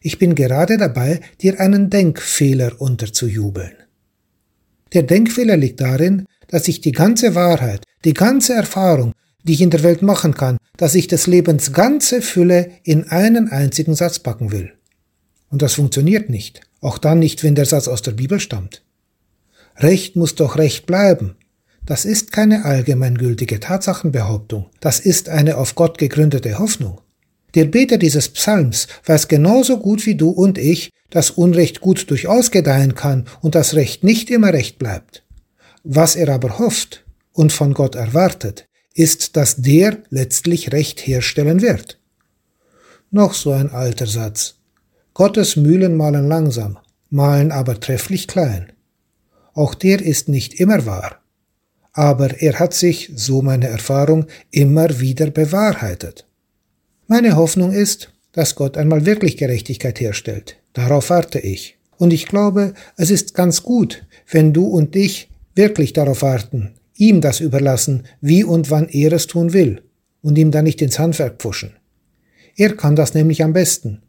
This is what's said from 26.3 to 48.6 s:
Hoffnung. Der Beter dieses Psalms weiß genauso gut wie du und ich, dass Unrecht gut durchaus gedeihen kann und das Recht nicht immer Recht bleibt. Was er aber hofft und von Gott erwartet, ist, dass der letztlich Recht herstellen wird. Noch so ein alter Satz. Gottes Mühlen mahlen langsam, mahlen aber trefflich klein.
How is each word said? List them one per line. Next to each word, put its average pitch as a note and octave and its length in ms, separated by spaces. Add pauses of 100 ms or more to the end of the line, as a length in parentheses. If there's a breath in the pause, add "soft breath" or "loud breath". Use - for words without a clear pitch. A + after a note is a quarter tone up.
Hoffnung. D3 420 (540)
Der D#3+ 100
Beter A#3 340
dieses D3+ 300
Psalms D#3+ 580 (200 loud breath)
weiß D#3 220
genauso A3+ 500
gut G#3 280
wie G#3+ 80
du D#3 160
und F#3+ 260
ich, D#3 360 (180)
dass E3 200
Unrecht F3 500
gut F#3 300
durchaus G3+ 400
gedeihen C#3 440
kann C3+ 320 (140 loud breath)
und D#3 140
das D#3 200
Recht D3+ 300
nicht A3+ 260
immer G#3+ 220
Recht - 260
bleibt. - 460 (580 soft breath)
Was D#3 320
er E3 140
aber B2+ 300
hofft - 460 (280)
und D#3 200
von C#3+ 220
Gott C3+ 220
erwartet, A#2 720 (260)
ist, - 420
dass D3 200
der D#3+ 420 (120)
letztlich C3 600
Recht D3 340
herstellen D3 560
wird. G3 360 (1120 soft breath)
Noch G3+ 240
so - 160
ein C#3 200
alter B2 360
Satz. A2 500 (580)
Gottes G3+ 420
Mühlen E3 400
mahlen C#3+ 320
langsam, A#2+ 500 (300)
mahlen C#3+ 420
aber C3 300
trefflich D#3 480
klein. G#2+ 440 (840)